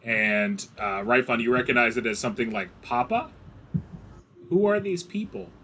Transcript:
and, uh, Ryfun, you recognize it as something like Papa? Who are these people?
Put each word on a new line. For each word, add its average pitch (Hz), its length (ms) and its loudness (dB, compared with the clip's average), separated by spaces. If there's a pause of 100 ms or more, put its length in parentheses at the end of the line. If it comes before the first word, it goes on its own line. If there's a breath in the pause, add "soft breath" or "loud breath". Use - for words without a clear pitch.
and, 104 600 0 (120)
uh, 101 220 -4
Ryfun, 120 420 2
you 117 100 2
recognize 120 440 2
it 117 100 -2
as 107 120 0
something 117 320 -2
like 101 180 -4 (140)
Papa? 220 480 -2 (1200)
Who 190 180 2
are 208 140 4
these 190 220 -4
people? 196 480 -8 (120)